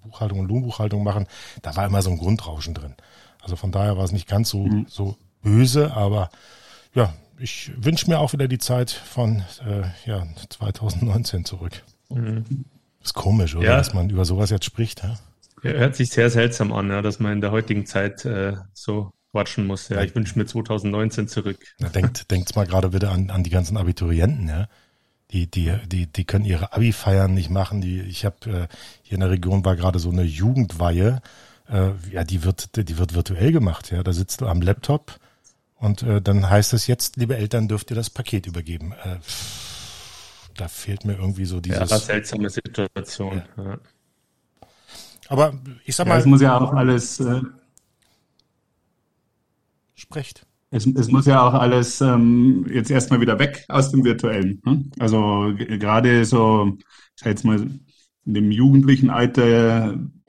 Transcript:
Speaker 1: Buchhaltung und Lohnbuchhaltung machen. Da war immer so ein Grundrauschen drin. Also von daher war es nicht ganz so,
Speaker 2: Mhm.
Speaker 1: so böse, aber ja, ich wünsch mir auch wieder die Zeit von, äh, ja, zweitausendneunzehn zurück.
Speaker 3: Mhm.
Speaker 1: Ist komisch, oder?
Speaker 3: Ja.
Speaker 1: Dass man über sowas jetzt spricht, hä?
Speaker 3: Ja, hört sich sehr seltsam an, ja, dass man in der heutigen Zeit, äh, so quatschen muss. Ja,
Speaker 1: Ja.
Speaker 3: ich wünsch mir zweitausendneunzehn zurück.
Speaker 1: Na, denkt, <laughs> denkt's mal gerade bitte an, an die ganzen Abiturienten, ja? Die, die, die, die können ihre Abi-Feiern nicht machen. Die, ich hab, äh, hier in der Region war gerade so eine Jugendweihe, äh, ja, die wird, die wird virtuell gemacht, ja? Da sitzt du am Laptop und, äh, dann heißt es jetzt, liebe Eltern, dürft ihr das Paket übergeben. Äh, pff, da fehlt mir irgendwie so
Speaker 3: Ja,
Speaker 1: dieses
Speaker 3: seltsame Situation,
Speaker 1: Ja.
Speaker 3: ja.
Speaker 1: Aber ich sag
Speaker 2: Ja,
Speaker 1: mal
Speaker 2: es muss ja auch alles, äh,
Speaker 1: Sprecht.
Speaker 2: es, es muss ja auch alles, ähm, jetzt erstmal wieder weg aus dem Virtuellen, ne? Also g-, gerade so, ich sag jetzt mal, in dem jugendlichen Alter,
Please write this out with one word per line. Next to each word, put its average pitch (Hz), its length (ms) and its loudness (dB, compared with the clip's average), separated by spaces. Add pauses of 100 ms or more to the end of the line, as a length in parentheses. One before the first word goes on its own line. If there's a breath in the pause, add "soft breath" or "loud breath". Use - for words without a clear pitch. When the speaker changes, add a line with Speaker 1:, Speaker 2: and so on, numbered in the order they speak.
Speaker 1:
Buchhaltung 104 380 -6
und 92 80 -4
Lohnbuchhaltung 107 540 -2
machen. 104 240 -2 (360 loud breath)
Da 76 140 -12
war 98 100 -2
immer 98 160 2
so 92 80 0
ein 87 80 -2
Grundrauschen 82 560 -4
drin. 73 200 -14 (460 soft breath)
Also 90 160 -10
von 95 160 -6
daher 101 240 0
war 95 80 -2
es 87 80 -2
nicht 95 160 -6
ganz 107 220 0
so, 98 160 -4
Speaker 2:
Mhm. 104 240 0
Speaker 1:
so 101 260 -8 (260)
böse, 127 520 4
aber 101 340 0 (640 soft breath)
ja, 104 200 2 (240)
ich - 400 -12
wünsch 143 280 0
mir 165 120 2
auch 147 160 0
wieder 139 120 0
die 127 120 -2
Zeit 123 320 -2
von, 113 520 -2 (240)
äh, 104 180 -4 (240)
ja, 98 180 -4 (240)
zweitausendneunzehn 101 960 -4
zurück. 87 360 -12 (280)
Speaker 3:
Mhm. 113 340 -4 (580)
Speaker 1:
Ist - 120 -8
komisch, 95 420 0
oder? 85 120 -2
Speaker 3:
Ja. 123 100 4
Speaker 1:
Dass 135 160 -2
man 92 160 0
über 92 160 0
sowas 92 240 0
jetzt 98 160 -4
spricht, - 360 -6
hä? 104 120 -6 (480)
Speaker 3:
Ja, - 80 -4
hört 139 260 0
sich 123 140 0
sehr 120 180 4
seltsam 117 460 0
an, 101 160 -2
ja, 98 100 -2
dass 104 200 -2
man 104 120 -2
in 104 80 -2
der 101 100 -2
heutigen 107 360 -2
Zeit, 101 400 -4
äh, 101 260 -4 (220)
so 104 400 -8 (180)
quatschen 104 340 -2
muss. 98 220 -6
Ja, 101 80 -4
Speaker 1:
Ja. 101 60 0
Speaker 3:
ich 95 120 -4
wünsch 107 220 -2
mir 107 80 0
zweitausendneunzehn 107 840 -4
zurück. 101 300 -6 (220)
Speaker 1:
Na, 87 100 -4
denkt, 98 420 -2
<laughs> - 0 -
denkt's 92 240 -2
mal 104 120 0
gerade 92 240 0
bitte 95 180 0
an, 95 220 -2
an 92 140 -2
die 82 60 -6
ganzen 90 280 0
Abiturienten, 87 680 0
ja? 82 220 -4 (600)
Die, 87 200 -2
die, 85 220 -2 (140)
die, 87 200 -2
die 92 200 -6
können 101 180 0
ihre 95 300 -2
Abi-Feiern 98 580 2
nicht 92 160 0
machen. 98 320 -2
Die, 92 220 -4
ich 92 240 -8
hab, - 200 -8
äh, 87 220 -4 (340 loud breath)
hier - 120 -10
in 92 60 -2
der 95 100 2
Region 92 340 0
war 92 100 4
gerade 90 240 0
so 87 120 -2
eine 90 120 0
Jugendweihe, 90 1000 0 (480 soft breath)
äh, 95 220 2 (200)
ja, 85 120 -4
die 82 200 -4
wird, - 320 -2
die 82 220 -4
wird 85 160 -2
virtuell 98 360 0
gemacht, 110 400 0
ja? 87 120 -2
Da 92 100 -2
sitzt 92 300 -4
du 127 40 -4
am 87 140 0
Laptop - 580 -2 (580)
und, 104 260 -2
äh, 107 180 0
dann 98 300 2
heißt 104 240 4
es 113 140 0
jetzt, - 280 -2
liebe 120 220 -2
Eltern, 110 300 -2
dürft 104 220 -6
ihr 110 60 -6
das 113 140 -6
Paket - 360 -6
übergeben. 85 460 -10 (100)
Äh, 92 140 -8
pff, - 1400 -16
da 85 100 -8
fehlt - 380 -8
mir 101 80 -2
irgendwie 95 320 -4
so 90 180 -6
Speaker 3:
Ja, 101 220 -2
Speaker 1:
dieses 107 180 0
Speaker 3:
seltsame 104 460 -4
Situation, 95 920 -8 (160)
Speaker 1:
Ja. 101 80 -12
Speaker 3:
ja. 98 140 -12 (1500 soft breath)
Speaker 1:
Aber 139 260 2 (320)
ich 131 100 -4
sag 180 100 0
Speaker 2:
Ja, 170 60 2
Speaker 1:
mal 165 80 6
Speaker 2:
es - 60 6
muss 139 160 10
ja 131 180 6
auch 131 140 0
alles, 127 440 2
äh, 127 220 0 (2500)
Speaker 1:
Sprecht. - 520 -14 (240)
Speaker 2:
es, 110 160 0
es 127 240 2
muss 135 160 6
ja 135 200 8
auch 127 80 4
alles, 123 460 2
ähm, 120 720 6
jetzt 113 180 0
erstmal 131 300 2
wieder 117 180 2
weg 139 300 0
aus 135 220 2
dem 131 140 4
Virtuellen, 107 600 0
ne? 139 200 2 (140)
Also 104 580 2
g-, 107 220 -6
gerade 113 460 4
so, 110 540 4
ich - 60 -20 (320 soft breath)
sag - 120 -8
jetzt 104 160 -2
mal, 110 140 4 (680)
in 107 80 -2
dem 104 160 2
jugendlichen 135 600 6
Alter, 117 840 4 (320)